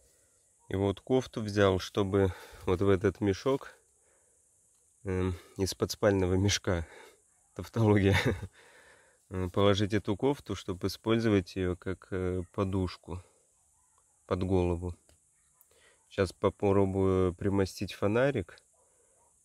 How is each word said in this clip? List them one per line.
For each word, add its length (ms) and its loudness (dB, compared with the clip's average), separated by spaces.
И 60 -2
вот 260 -2
кофту 400 -2
взял, 360 2
чтобы 540 0
вот 160 0
в 80 2
этот 320 0
мешок, 560 -4
эм, 320 -4
из-под 320 -2
спального 420 2
мешка, 540 0
тавтология, 640 2
<laughs> 340 -2
э, 220 -4
положить 420 2
эту 240 0
кофту, 380 -2
чтобы 320 -8
использовать 680 0
ее 200 -2
как, 340 -10
э, 320 -4
подушку 680 -4
под 200 -2
голову. 520 0
Сейчас 180 0
попробую 1000 2
примостить 580 -2
фонарик 640 -2